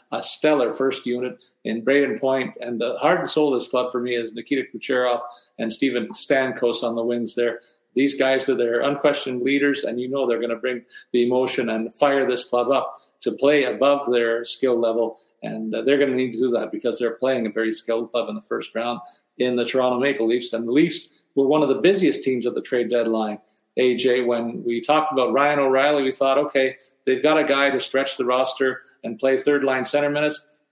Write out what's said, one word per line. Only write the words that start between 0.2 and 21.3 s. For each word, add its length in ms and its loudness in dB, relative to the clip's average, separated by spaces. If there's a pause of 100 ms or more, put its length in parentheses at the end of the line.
stellar 480 2
first 340 -2
unit 320 -4 (280)
in 180 -4
Brayden 340 2
Point. 440 -2
And 180 -6
the 200 -2
heart 200 2
and 100 -6
soul 240 2
of 60 0
this 100 -6
club 220 -2
for 80 -4
me 160 -2
is 160 -4
Nikita 320 -4 (100)
Kucherov 460 0 (400)
and 140 -4
Steven 400 0
Stamkos 680 -2
on 140 -4
the 80 -2
wings 320 -2
there. 240 -2 (360)
These 180 2
guys 340 0
are 80 0
their 260 0
unquestioned 600 0
leaders, 420 0
and 160 -6
you 80 -6
know 200 -2
they're 120 0
gonna 160 -2
bring 280 -6 (300)
the 120 4
emotion 420 0
and 280 -2
fire 320 2
this 160 -2
club 260 0
up 260 0 (260)
to 100 -2
play 320 4
above 480 2
their 320 2
skill 360 0
level. 380 0 (240)
And, 320 -6
uh, 80 -4
they're 160 4
gonna 160 2
need 200 -2
to 40 -8
do 140 2
that 200 -2
because 280 -4
they're 160 -2
playing 320 -2
a 40 -4
very 220 -2
skilled 380 -4
club 180 -2
in 60 -8
the 60 -12
first 340 -8
round 240 -4 (400)
in 160 2
the 100 0
Toronto 340 0
Maple 280 0
Leafs. 260 0
And 140 -4
the 40 -4
Leafs 520 0 (100)